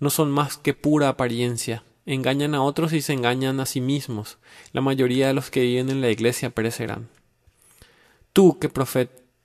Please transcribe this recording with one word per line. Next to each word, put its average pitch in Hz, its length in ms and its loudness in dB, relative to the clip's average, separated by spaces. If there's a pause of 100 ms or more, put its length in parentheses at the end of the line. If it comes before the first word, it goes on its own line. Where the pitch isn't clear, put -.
no 143 80 0
son 147 220 0
más 143 260 0
que - 160 0
pura 147 380 2
apariencia. 120 760 -2 (220)
Engañan 139 480 0
a 139 80 2
otros 156 320 0
y 147 80 0
se 151 100 -2
engañan 131 480 0
a 131 60 -4
sí 131 160 -4
mismos. 131 560 -4 (340)
La 135 80 -2
mayoría 135 460 2
de 135 80 2
los 135 160 -4
que 135 100 0
viven 127 300 0
en 135 100 -2
la 123 100 2
iglesia 117 380 0
perecerán". 113 600 -6 (1200)
Tú 185 260 6
que 151 120 -4
profe-, 127 400 -2 (340)